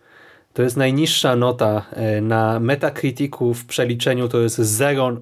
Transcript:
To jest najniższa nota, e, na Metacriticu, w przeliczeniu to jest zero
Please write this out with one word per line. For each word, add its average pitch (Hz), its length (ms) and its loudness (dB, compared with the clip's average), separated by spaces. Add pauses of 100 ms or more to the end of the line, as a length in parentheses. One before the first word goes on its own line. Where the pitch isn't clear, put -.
(540)
To 123 100 0
jest 123 140 0
najniższa 139 580 2
nota, 120 560 2
e, 107 300 -2
na 113 380 2
Metacriticu, 139 960 -2
w 120 120 -10
przeliczeniu 123 640 -2
to 120 120 0
jest 117 160 2
zero 123 680 0